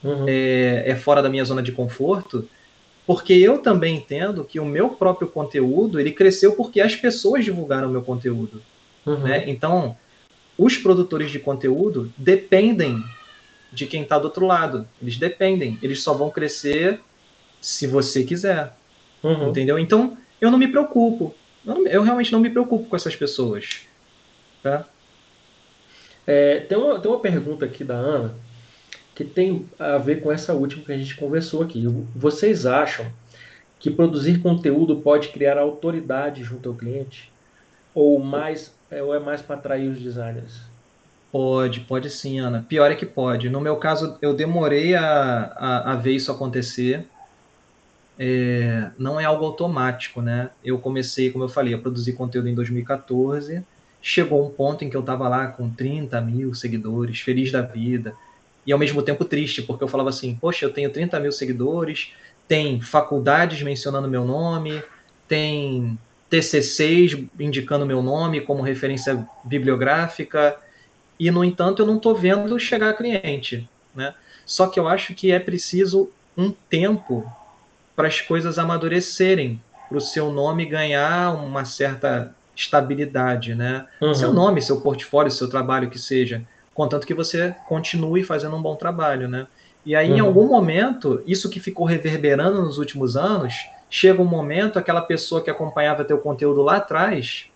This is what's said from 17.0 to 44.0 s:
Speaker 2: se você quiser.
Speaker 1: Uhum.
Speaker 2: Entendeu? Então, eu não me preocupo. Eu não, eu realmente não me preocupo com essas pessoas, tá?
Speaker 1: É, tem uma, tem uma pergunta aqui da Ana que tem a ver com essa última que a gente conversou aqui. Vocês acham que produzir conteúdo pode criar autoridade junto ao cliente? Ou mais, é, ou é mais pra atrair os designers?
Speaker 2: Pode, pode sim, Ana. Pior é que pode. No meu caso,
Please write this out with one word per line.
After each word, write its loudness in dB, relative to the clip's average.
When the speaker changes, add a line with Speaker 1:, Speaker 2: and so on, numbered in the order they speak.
Speaker 2:
se -6
você 2
quiser. -2
Speaker 1:
Uhum. 2
Speaker 2:
Entendeu? 2
Então, 2
eu 6
não 6
me 6
preocupo. 2
Eu -6
não, 2
eu 4
realmente 2
não 4
me 6
preocupo 0
com -2
essas -4
pessoas, -4
tá? -2
Speaker 1:
É, 6
tem -2
uma, 2
tem -2
uma 0
pergunta -2
aqui -10
da -6
Ana -2
que -8
tem 0
a 0
ver 0
com -2
essa -2
última -4
que -10
a -4
gente -8
conversou -2
aqui. -4
Vocês 2
acham 0
que -2
produzir 2
conteúdo 2
pode 2
criar 0
autoridade -4
junto -10
ao -8
cliente? -10
Ou 6
mais, -6
é, -8
ou -4
é -2
mais -6
pra -10
atrair -4
os -8
designers? -10
Speaker 2:
Pode, 0
pode -6
sim, -8
Ana. -4
Pior 6
é -2
que -8
pode. -2
No -2
meu -2
caso, -2